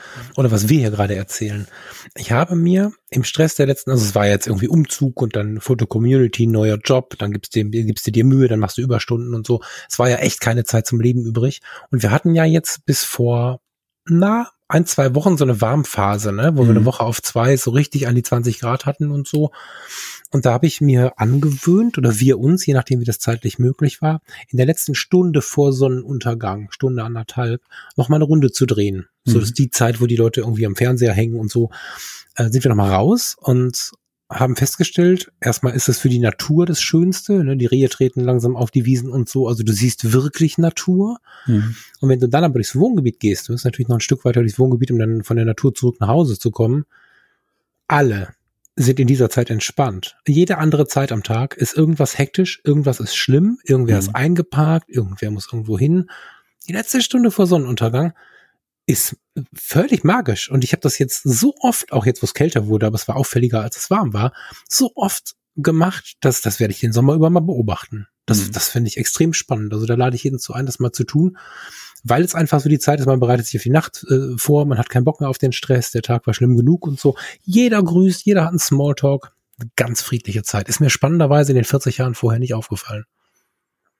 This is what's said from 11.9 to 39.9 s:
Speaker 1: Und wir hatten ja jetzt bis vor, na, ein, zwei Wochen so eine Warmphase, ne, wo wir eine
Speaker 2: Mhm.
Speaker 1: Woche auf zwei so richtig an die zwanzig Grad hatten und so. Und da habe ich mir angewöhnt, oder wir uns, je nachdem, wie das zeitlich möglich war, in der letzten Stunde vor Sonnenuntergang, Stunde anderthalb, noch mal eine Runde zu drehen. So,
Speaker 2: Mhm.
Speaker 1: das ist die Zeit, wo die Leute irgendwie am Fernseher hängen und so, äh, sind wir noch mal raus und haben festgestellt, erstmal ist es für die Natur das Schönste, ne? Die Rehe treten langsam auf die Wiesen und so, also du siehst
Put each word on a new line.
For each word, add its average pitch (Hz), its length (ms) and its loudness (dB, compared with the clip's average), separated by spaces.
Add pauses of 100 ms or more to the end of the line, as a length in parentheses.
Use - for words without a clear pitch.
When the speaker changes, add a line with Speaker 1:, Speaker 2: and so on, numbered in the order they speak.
Speaker 1:
Und 120 120 0
wir 107 80 2
hatten 165 240 2
ja 165 100 4
jetzt 160 420 0
bis - 180 0
vor, 120 560 -2 (460)
na, 202 440 2 (160)
ein, 165 200 0
zwei 135 280 0
Wochen 165 220 2
so 143 80 0
eine 120 160 2
Warmphase, 107 720 0
ne, 123 240 0
wo 131 80 4
wir 113 60 6
eine 107 100 6
Speaker 2:
Mhm. 110 60 4
Speaker 1:
Woche 123 180 -2
auf 117 180 -4
zwei 123 340 0
so 127 140 -4
richtig 139 380 0
an 123 60 0
die 123 80 2
zwanzig 120 380 -2
Grad 120 260 -4
hatten 147 240 -4
und 143 180 -4
so. 151 240 -2 (800)
Und 135 160 0
da 120 60 4
habe 127 140 2
ich - 140 -4
mir 127 400 4
angewöhnt, 147 800 2
oder 117 200 0
wir 127 220 4
uns, 170 240 2
je 147 80 0
nachdem, 127 260 0
wie 120 60 -4
das 117 140 -4
zeitlich 117 400 -4
möglich 131 420 -2
war, 156 200 -2 (280)
in - 80 -6
der 127 100 4
letzten 151 280 -2
Stunde 175 480 2
vor 143 320 0
Sonnenuntergang, 117 960 -2
Stunde 127 340 -4
anderthalb, 117 580 -6 (340)
noch 131 120 0
mal 151 80 4
eine 151 80 2
Runde 143 260 4
zu - 160 0
drehen. 101 400 -2 (180)
So, 120 120 4
Speaker 2:
Mhm. 117 40 6
Speaker 1:
das 107 100 -2
ist - 80 -4
die 135 120 0
Zeit, 117 300 0
wo 123 60 4
die 117 100 0
Leute 113 240 2
irgendwie 110 260 -2
am 101 100 -4
Fernseher 120 360 2
hängen 113 260 0
und 110 120 -4
so, 117 200 0 (640)
äh, 117 140 0
sind 123 160 2
wir 135 60 4
noch 107 60 2
mal 98 140 2
raus 139 480 2
und 127 540 0 (400)
haben 131 240 0
festgestellt, 180 800 0
erstmal 120 360 -2
ist 127 140 0
es 123 100 0
für 160 100 0
die 123 100 2
Natur 151 460 2
das 170 160 -2
Schönste, 180 640 0
ne? 135 140 0
Die 120 80 0
Rehe 127 240 2
treten 131 300 0
langsam 123 360 0
auf 120 140 -2
die 123 160 0
Wiesen 127 240 0
und 127 180 -2
so, 131 180 0
also 110 160 -2
du 110 100 2
siehst 110 400 0